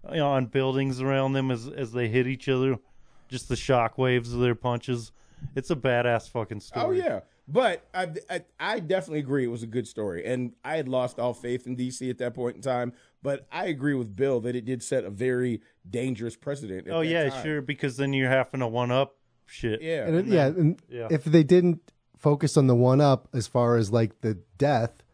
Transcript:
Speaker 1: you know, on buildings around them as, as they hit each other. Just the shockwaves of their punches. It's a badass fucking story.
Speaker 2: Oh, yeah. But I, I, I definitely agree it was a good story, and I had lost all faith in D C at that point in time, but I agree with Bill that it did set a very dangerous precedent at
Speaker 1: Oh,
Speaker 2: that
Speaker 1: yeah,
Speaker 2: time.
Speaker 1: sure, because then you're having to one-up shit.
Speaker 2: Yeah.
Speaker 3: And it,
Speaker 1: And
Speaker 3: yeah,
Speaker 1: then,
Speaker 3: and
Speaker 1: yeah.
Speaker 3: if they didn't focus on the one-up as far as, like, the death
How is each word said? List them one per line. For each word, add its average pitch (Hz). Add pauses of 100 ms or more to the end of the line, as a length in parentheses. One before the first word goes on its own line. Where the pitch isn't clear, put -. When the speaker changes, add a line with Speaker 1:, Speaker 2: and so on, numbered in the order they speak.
Speaker 1:
you 156
know, 143
on 131
buildings 131
around 135
them 131
as, 117
as 135
they 120
hit 123
each 135
other. 131 (500)
Just -
the 123
shockwaves 120
of 120
their 123
punches. 120 (420)
It's 135
a 170
badass 120
fucking 110
story. -
Speaker 2:
Oh, 370
yeah. 349 (300)
But 190
I, 185 (220)
I, 175 (180)
I 208
definitely 165
agree 139
it -
was 117
a 113
good 117
story, 95
and 123 (100)
I 156
had 139
lost 127
all 120
faith 123
in 127
D 127
C 127
at 120
that 123
point 120
in 98
time, 123 (320)
but 139
I 180
agree 143
with 113
Bill 131
that 120
it 117
did 127
set 127
a 95
very 123 (280)
dangerous 117
precedent 113
at 170
Speaker 1:
Oh, 165
Speaker 2:
that 160
Speaker 1:
yeah, 165
Speaker 2:
time. 131
Speaker 1:
sure, 151
because 135
then 139
you're 135
having 131
to 123
one-up 123 (300)
shit. -
Speaker 2:
Yeah. 160
Speaker 3:
And 160
it, 175
Speaker 1:
And -
Speaker 3:
yeah, 156
Speaker 1:
then, 175
Speaker 3:
and 156
Speaker 1:
yeah. 117
Speaker 3:
if 151
they 160
didn't 175 (280)
focus 147
on 139
the 123
one-up 131
as 113
far 120
as, 107
like, 113
the 110 (200)
death 123 (120)